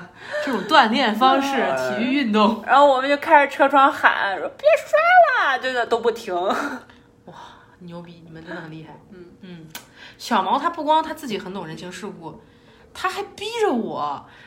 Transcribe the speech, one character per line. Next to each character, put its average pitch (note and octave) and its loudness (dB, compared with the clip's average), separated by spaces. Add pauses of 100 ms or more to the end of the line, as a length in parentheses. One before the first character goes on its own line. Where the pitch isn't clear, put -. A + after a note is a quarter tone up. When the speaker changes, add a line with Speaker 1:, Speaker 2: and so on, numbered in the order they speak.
(440)
Speaker 1:
这 C#4 -4
种 G3+ -4
锻 C4+ 6
炼 A#3 0
方 C4 4
式， C#4 -2 (140)
Speaker 2:
<laughs> C3+ -2
Speaker 1:
体 B2+ -2
育 C4 -2
运 C4 -2
动。 G#3+ 2
Speaker 2:
然 - 2
后 C#4+ 8
我 C4 4
们 C4+ -2
就 C#4+ 2
开 C#4+ 4
着 C#4 -4
车 C#4 2
窗 C#4 4
喊， - 0
说 D#3+ -6
：“别 C#5 0 (100)
摔 D#5 4
了！” C4 -2
就 B3 -2
都 A#3 0
不 A#3 0
停。 A3 -8 (920)
Speaker 1:
哇， F3 -20 (460)
牛 F3 -16
逼！ E3+ -20
你 E3 -20
们 D#3+ -18
真 E3+ -14
的 F3 -12
很 D#3+ -16
厉 D#3 -16
害。 D3 -20 (140)
Speaker 2:
嗯。 F3+ -20 (160)
Speaker 1:
嗯， F3 -18 (520)
小 G#3+ -2
毛 F#3+ 0
他 D#4+ -2
不 E4 -10
光 D#4 4
他 D#4 -8
自 D4 -12
己 G#3+ -6
很 F3+ -10
懂 F#3+ -10
人 D#3+ -12
情 F3+ -14
世 F3+ -14
故， E3 -14 (540)
他 - -4
还 F#4+ -4 (120)
逼 G4 -12 (160)
着 G4+ 2
我， D3 -6 (200)